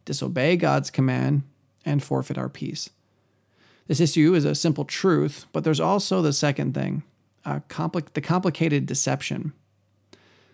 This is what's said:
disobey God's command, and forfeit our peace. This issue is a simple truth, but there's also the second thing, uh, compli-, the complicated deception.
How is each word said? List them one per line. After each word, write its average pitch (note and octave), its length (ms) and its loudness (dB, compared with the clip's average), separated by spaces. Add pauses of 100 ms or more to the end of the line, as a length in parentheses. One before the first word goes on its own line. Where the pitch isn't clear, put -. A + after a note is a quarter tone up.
disobey C#3+ 520 0
God's C#3+ 340 2
command, C3 500 0 (420)
and - 200 0
forfeit C3 340 -4
our C3 120 -6
peace. - 420 -10 (960)
This D#3 120 0
issue E3 360 6
is D3 100 4
a D3 80 2
simple C#3+ 320 0
truth, D3+ 680 0
but D#3 120 -4
there's D#3+ 160 2
also F#3 420 0
the D3+ 100 2
second C#3 440 0
thing, C#3+ 260 -4 (420)
uh, C#3+ 260 -6
compli-, D#3+ 440 -6
the D3 80 -2
complicated D#3+ 640 0
deception. C3+ 680 -4 (1040)